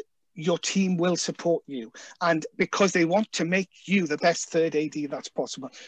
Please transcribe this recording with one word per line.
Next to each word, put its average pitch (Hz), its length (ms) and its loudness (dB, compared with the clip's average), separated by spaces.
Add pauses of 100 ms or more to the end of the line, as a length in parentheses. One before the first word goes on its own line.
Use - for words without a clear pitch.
(340)
your 170 240 0
team 185 400 0
will 175 180 2
support 165 520 -2
you. 123 240 -10 (300)
And 170 240 2 (100)
because 190 380 2
they 175 120 2
want 190 280 2
to 175 120 -2
make 185 240 0 (160)
you 185 220 2
the 147 100 -2
best 165 320 0
third 160 260 0
A 151 140 0
D 147 160 -6
that's 139 220 -8
possible. 131 420 -8 (180)